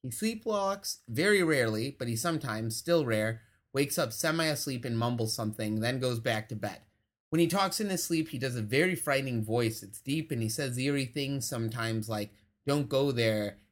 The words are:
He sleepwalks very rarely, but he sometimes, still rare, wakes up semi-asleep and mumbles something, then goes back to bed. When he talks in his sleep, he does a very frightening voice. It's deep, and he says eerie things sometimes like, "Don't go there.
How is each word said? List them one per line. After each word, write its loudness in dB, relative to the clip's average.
He -6
sleepwalks -2
very 4
rarely, 2
but -4
he 0
sometimes, -2
still 2
rare, 0
wakes 0
up -2
semi-asleep 0
and 0
mumbles 0
something, -2
then 0
goes 0
back -2
to -6
bed. -6
When 2
he 6
talks 2
in -2
his -2
sleep, 0
he -8
does -2
a -2
very 2
frightening -2
voice. 0
It's -16
deep, -4
and -2
he -2
says -4
eerie 0
things -4
sometimes -2
like, -4
"Don't 0
go 2
there. 0